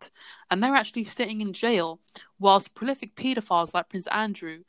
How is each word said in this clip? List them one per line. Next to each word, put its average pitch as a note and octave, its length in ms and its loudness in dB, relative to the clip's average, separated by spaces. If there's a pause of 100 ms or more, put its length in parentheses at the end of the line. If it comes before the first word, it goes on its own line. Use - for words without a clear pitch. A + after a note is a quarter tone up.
(520)
and F#3 100 0
they're C4 140 2
actually A3+ 300 0
sitting A3 360 -4
in G3+ 120 -4
jail, F3 460 0 (380)
whilst G3 380 6
prolific C4+ 400 -6
paedophiles G#3+ 580 0
like F3 160 -2
Prince F#3 220 -8
Andrew F#3 580 -4